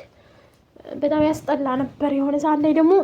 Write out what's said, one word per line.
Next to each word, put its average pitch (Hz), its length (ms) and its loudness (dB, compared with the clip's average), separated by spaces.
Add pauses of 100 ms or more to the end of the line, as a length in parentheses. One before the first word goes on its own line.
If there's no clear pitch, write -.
(960)
በጣም 294 260 -2
ያስጠላ 294 460 -2 (100)
ነበር። 277 340 -4
የሆነ 277 260 -2
ሰዓት 302 220 0
ላይ 302 140 2
ደግሞ 320 200 4 (100)